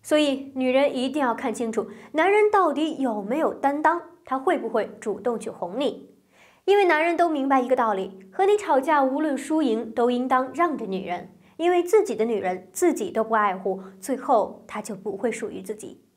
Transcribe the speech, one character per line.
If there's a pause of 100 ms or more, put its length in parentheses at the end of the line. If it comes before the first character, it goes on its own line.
所
以，
女
人
一
定
要
看
清
楚， (220)
男
人
到
底
有
没
有
担
当， (240)
他
会
不
会
主
动
去
哄
你。 (500)
因
为
男
人
都
明
白
一
个
道
理：
和
你
吵
架
无
论
输
赢
都
应
当
让
着
女
人， (220)
因
为
自
己
的
女
人
自
己
都
不
爱
护， (180)
最
后
她
就
不
会
属
于
自
己。 (120)